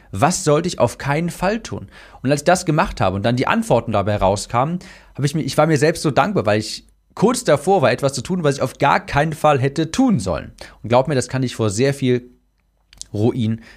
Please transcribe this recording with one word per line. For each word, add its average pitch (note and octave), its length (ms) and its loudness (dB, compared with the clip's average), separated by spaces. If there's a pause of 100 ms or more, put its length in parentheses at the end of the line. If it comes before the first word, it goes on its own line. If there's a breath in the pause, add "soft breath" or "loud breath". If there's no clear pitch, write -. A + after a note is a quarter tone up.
(120 loud breath)
was C#3 340 0
sollte D3+ 220 2
ich - 120 -6
auf - 180 0
keinen D#3 320 -4
Fall G#3 320 -4
tun?" - 260 -12 (340 loud breath)
Und B2+ 100 0
als D3 100 0
ich - 40 -10
das F3+ 200 4
gemacht D#3+ 360 0
habe F#2+ 160 2
und G2+ 80 -2
dann A#2+ 100 0
die B2+ 120 0
Antworten D3+ 440 0
dabei G#2 240 0
rauskamen, A#2 640 0 (360 loud breath)
habe C3+ 100 -2
ich C#3+ 100 -2
mir, D#3 80 -2
ich C3+ 140 -6
war D#3 100 4
mir D#3 100 2
selbst D#3 240 0
so D#3 100 0
dankbar, E3 340 0
weil G#2 140 2
ich - 280 -10 (260)
kurz A#3+ 300 0
davor E3+ 380 2
war, A#2+ 100 4
etwas C3+ 220 0
zu B2 80 -6
tun, F3+ 220 -4
was C#3+ 120 2
ich - 60 -6
auf B2 160 -6
gar D#3+ 280 2
keinen D3+ 280 2
Fall D3 260 2
hätte C#3 320 -2
tun B3 280 2
sollen. E2+ 340 -6 (280 loud breath)
Und G#2+ 80 -8
glaub B2+ 180 4
mir, D3+ 80 0
das B2 120 0
kann C3 140 -4
dich B2 140 -4
vor A2 140 0
sehr B2+ 240 2
viel B2 360 -2 (840)
Ruin A2 480 0 (160 loud breath)